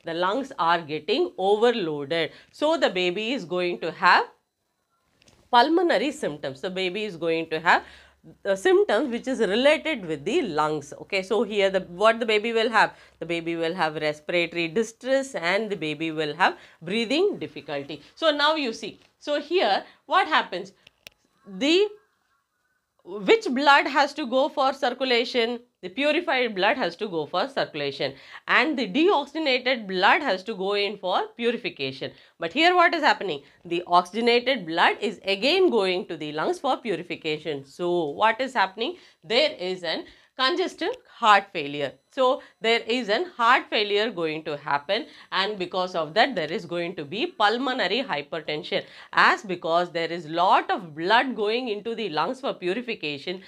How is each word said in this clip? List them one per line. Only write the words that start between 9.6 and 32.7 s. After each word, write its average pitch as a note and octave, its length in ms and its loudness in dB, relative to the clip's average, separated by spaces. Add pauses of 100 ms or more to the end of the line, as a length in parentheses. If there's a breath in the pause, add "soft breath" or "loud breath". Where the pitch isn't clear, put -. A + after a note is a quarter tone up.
with D3 200 -6
the C#4 160 0
lungs. D3+ 600 -2
Okay, F#3+ 220 -4
so A3 200 0
here G3 260 2
the, F#3 100 0
what F#3+ 400 2
the A#3+ 60 -2
baby G#3+ 260 0
will A3+ 180 2
have? G3 240 4 (260 soft breath)
The E3 60 2
baby E3+ 300 0
will E3 180 -2
have D#3+ 220 0
respiratory E3 720 -2
distress B3+ 680 -2
and F#3+ 360 -2
the G3 80 -4
baby D#3 340 -4
will D#3 240 -4
have F#3 220 2 (240 loud breath)
breathing A#3 580 0
difficulty. C#3+ 640 -8 (140 loud breath)
So D#4+ 140 2
now D4 260 2
you C4 180 -4
see, - 260 -12 (180)
so D4 240 -4
here D4 440 0 (220 loud breath)
what F4 200 2
happens? G3+ 460 -2 (760 soft breath)
The, D4 400 2 (1200)
which G#3 400 2
blood C#4+ 420 4
has C#4+ 280 2
to D4+ 100 -6
go C4 240 2
for C#4 240 0
circulation? B3 880 0 (200)
The F#3 60 -12
purified C4+ 680 0
blood G3 200 2
has F#3+ 220 -4
to G#3+ 100 -8
go E3 180 -4
for F#3 220 -2
circulation, C#3+ 680 -4 (320 loud breath)
and A#3+ 300 2
the B3 80 -2
deoxygenated C4+ 1040 0
blood G3 360 4
has F#3+ 220 -2
to A3+ 100 -6
go F#3+ 180 -2
in G3+ 240 -2
for G#3 300 -2 (100)
purification. D#3+ 760 -4 (280 soft breath)
But E3 120 -4
here E4 240 4